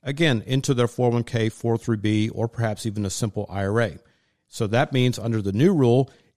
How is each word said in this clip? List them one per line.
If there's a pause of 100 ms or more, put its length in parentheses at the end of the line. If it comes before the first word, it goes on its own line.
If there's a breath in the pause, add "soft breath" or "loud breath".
again,
into
their
four
oh
one
K,
four
oh
three
B,
or
perhaps
even
a
simple
I
R
A. (520)
So
that
means
under
the
new
rule, (260 soft breath)